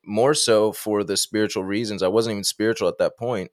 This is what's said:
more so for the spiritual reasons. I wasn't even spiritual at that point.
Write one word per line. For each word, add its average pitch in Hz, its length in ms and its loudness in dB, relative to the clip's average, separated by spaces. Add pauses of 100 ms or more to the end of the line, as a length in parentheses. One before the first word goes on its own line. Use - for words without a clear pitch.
more 117 280 2
so 110 380 2
for 104 320 -2
the 95 140 -2
spiritual 107 480 -2
reasons. 104 360 -4
I 92 60 2
wasn't 113 240 2
even 101 140 -6
spiritual 110 420 0
at 85 120 -2
that 85 180 0
point. 117 360 -6